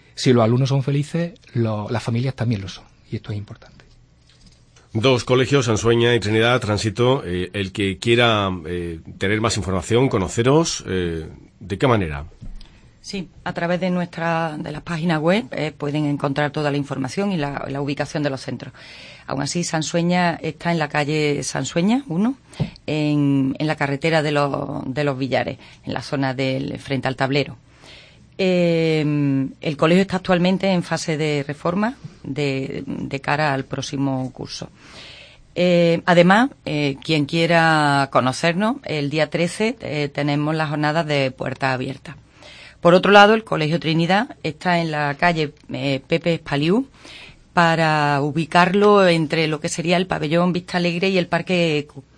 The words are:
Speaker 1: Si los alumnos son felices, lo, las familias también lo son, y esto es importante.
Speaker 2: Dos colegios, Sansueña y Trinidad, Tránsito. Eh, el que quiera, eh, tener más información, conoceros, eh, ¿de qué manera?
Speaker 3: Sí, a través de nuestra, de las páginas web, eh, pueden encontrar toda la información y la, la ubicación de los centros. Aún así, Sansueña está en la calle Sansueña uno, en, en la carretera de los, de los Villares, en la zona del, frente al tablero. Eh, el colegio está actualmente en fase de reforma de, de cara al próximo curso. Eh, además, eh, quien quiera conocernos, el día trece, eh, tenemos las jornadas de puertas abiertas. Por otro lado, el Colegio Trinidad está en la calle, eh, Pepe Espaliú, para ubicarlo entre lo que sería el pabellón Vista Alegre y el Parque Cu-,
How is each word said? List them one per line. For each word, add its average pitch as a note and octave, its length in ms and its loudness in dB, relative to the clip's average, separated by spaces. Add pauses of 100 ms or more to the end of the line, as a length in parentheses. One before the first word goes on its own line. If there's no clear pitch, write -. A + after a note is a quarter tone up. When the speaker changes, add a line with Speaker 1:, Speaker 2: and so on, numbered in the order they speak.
(140)
Speaker 1:
Si - 180 2
los A#2+ 120 6
alumnos B2 240 2
son C#3 140 0
felices, D3 580 -4 (140)
lo, A2 360 -2
las A#2+ 120 -4
familias A#2+ 320 -4
también A#2 260 -2
lo F#2+ 80 -10
son, - 160 -16 (260)
y A2+ 60 -6
esto A2 160 -10
es G2+ 60 -6
importante. - 460 -18 (1080)
Speaker 2:
Dos A#2+ 320 2
colegios, B2+ 420 2
Sansueña A#2 480 4
y A2+ 60 2
Trinidad, A2 400 2
Tránsito. A2 680 0
Eh, F2+ 260 -4
el G2 200 -4
que F#2+ 260 -2
quiera, A#2 500 2 (160)
eh, F2 360 -8 (180)
tener G#2 220 0
más A2+ 160 -2
información, G2 520 0
conoceros, B2 800 0
eh, E2+ 420 -4 (300)
¿de F#2+ 200 -8
qué C#3+ 100 0
manera? E2 380 -2 (800)
Speaker 3:
Sí, F#3 240 -10 (160)
a F3+ 80 -6
través F3 280 -2
de F#3 100 0
nuestra, E3 640 -2
de D#3+ 160 -8
las D3+ 80 -10
páginas E3 400 -2
web, F#3+ 300 2
eh, D3+ 260 -6
pueden D3 300 -2
encontrar C#3+ 460 -2
toda D3+ 180 -2
la C#3+ 80 -2
información C#3 540 -4
y F3+ 40 -2
la, C#3+ 320 -4
la C#3 140 -4
ubicación D3 400 -4
de C#3+ 80 0
los C3+ 100 -6
centros. B2 320 -10 (540)
Aún C#3 160 -4
así, D#3 200 -2
Sansueña E3+ 800 0
está D#3+ 320 -4
en E3+ 60 0
la D3 100 -2
calle D3+ 540 0
Sansueña F3 640 -2
uno, G#3 300 0 (480)
en, C#3+ 720 2
en D#3 80 -2
la D#3 100 -2
carretera D3+ 460 0
de D3+ 100 0
los, C#3+ 540 -2
de C#3+ 180 -4
los C#3 140 -2
Villares, B2+ 400 -2 (260)
en - 80 -6
la - 80 -6
zona C3+ 320 -2
del, C3 460 -4
frente C3+ 280 -4
al C3 80 -2
tablero. C3+ 440 -2 (800)
Eh, D#3 1120 2 (120)
el D3+ 160 -4
colegio E3 240 4
está G3 160 -2
actualmente F#3 560 2
en F3 100 0
fase D#3+ 360 -4
de D3 280 -2
reforma F3+ 500 -4 (260)
de, C3+ 640 -4
de C3+ 340 -8
cara D3 320 0
al C3+ 140 -4
próximo C3+ 640 -4
curso. - 380 -12 (840)
Eh, F3 520 4
además, F#3 420 6 (160)
eh, D3 400 -2
quien D3+ 220 0
quiera D#3 840 2
conocernos, E3+ 760 0
el C#3+ 260 -4
día D3+ 180 0
trece, F3 520 -2
eh, D3 280 -4
tenemos D3 460 -2
las D#3 160 -2
jornadas D3+ 340 0
de C#3 280 0
puertas C3 420 -4
abiertas. C3 420 -8 (640)
Por E3+ 120 6
otro F#3 200 6
lado, G#3 200 10
el A3 120 0
Colegio D#3 360 -2
Trinidad E3+ 640 0
está E3+ 360 -2
en E3 120 -2
la D3 240 -2
calle, D#3+ 400 0 (180)
eh, C3+ 340 -2
Pepe E3 280 0
Espaliú, D#3+ 520 0 (680)
para D#3 640 4
ubicarlo F3+ 880 4
entre E3 380 2
lo D#3 120 -2
que E3+ 120 -6
sería E3+ 260 0
el F3+ 100 0
pabellón E3 460 0
Vista F3 240 -4
Alegre F3 320 0
y F#3+ 80 2
el F3 100 0
Parque E3+ 640 0
Cu-, C3+ 140 -18 (140)